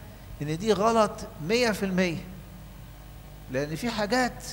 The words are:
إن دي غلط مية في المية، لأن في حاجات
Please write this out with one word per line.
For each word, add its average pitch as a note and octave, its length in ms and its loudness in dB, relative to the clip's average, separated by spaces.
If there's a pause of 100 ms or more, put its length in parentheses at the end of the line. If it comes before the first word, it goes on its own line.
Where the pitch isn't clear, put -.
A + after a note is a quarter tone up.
(420)
إن D#3 160 -2
دي G#3+ 140 4
غلط A3 400 6 (360)
مية A#3 220 6
في F#3+ 120 0
المية، F#3 420 2 (1300)
لأن D3 240 0
في A#3 140 0
حاجات A3+ 640 2